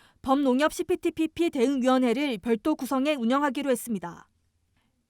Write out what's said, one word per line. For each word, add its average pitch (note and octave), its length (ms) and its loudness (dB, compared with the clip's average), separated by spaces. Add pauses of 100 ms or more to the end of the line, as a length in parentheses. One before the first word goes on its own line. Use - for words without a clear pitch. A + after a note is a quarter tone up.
(200)
범농협 C4+ 540 2
씨피티피피 E4 760 -2
대응위원회를 B3+ 880 2
별도 A#3+ 360 0
구성해 C#4 400 -2
운영하기로 C#4 560 0
했습니다. F3+ 560 -4 (840)